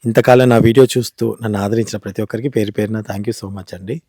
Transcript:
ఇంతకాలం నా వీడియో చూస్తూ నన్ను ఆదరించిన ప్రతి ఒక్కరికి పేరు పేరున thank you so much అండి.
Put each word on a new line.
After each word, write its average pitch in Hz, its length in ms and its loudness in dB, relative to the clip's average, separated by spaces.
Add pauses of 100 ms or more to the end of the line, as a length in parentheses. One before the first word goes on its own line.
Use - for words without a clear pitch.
ఇంతకాలం 123 480 4
నా 117 140 6
వీడియో 117 180 6 (100)
చూస్తూ 117 320 -4 (180)
నన్ను 107 180 -4
ఆదరించిన 107 420 -4
ప్రతి 101 220 -8
ఒక్కరికి 117 300 -8
పేరు 104 220 -2
పేరున 107 300 -4
thank 101 220 -8
you 110 80 -6
so 101 180 -14
much - 220 -16
అండి. 98 180 -10 (140)